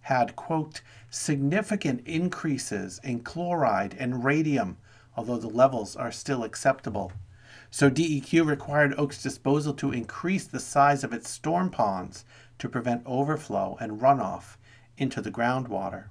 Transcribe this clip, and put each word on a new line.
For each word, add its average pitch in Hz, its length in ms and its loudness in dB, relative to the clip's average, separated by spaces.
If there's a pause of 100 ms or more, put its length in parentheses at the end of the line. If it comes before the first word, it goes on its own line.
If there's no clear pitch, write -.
had, 123 300 2
quote, 156 460 -4 (300)
"significant 147 960 0
increases 151 960 -2
in 120 160 -4
chloride 131 800 0
and 127 260 -2
radium, 139 520 2 (380)
although 117 220 -4
the 113 100 -6
levels 117 480 4
are 117 160 -4
still 127 320 -2
acceptable." 107 680 -2 (580)
So 139 200 6
D 143 140 2
E 156 160 0
Q 165 240 4
required 147 540 2
Oaks 143 240 -2
Disposal 143 540 0
to 143 180 -2
increase 165 520 -2
the - 140 -8
size 139 460 4
of 117 80 -4
its 113 160 -8
storm 175 400 0
ponds 95 560 -2 (320)
to 131 100 -8
prevent 120 380 -2
overflow 131 760 -2
and 107 220 -6
runoff 120 560 2 (400)
into 135 240 -2
the 101 100 -6
groundwater. 117 800 -2